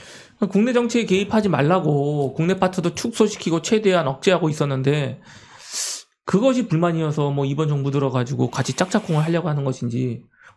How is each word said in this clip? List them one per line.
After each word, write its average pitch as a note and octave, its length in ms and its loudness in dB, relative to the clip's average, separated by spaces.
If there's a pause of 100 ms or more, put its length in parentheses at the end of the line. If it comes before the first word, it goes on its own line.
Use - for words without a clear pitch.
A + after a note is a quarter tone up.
(500)
국내 A3+ 240 2
정치에 A#3+ 320 2
개입하지 G3+ 440 2
말라고 D3 840 2
국내 F3+ 240 0
파트도 F3+ 380 0
축소시키고 G#3 640 0
최대한 F#3 460 2
억제하고 E3 420 2
있었는데 C#3 720 -2 (1040)
그것이 B3 420 2
불만이어서 D#3+ 640 0
뭐, C#3 140 0
이번 C#3+ 220 -2
정부 C#3 240 0
들어가지고 B2+ 580 0
같이 - 240 -4
짝짝꿍을 F3+ 480 0
하려고 E3 280 0
하는 D3 160 -2
것인지, B2 580 -4 (340)